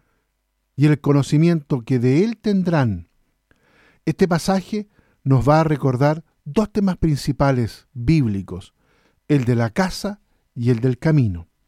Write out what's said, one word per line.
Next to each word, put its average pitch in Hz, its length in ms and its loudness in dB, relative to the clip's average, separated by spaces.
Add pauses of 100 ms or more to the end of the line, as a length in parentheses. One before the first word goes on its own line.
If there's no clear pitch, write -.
(760)
y 143 100 2
el 151 140 2
conocimiento 147 800 0
que 127 180 -2
de 131 240 2
Él 226 120 -4
tendrán. 170 720 -2 (1000)
Este 180 200 0
pasaje 190 600 -4 (340)
nos 131 260 2
va 151 120 4
a 160 40 2
recordar 143 600 0 (200)
dos 208 280 -4
temas 196 240 0
principales 139 960 -2
bíblicos, 110 800 -2 (540)
el 143 160 2
de 123 100 2
la 117 160 0
casa 190 500 -6 (320)
y 120 180 -2
el 113 100 0
del 127 180 -2
camino. 117 480 0 (220)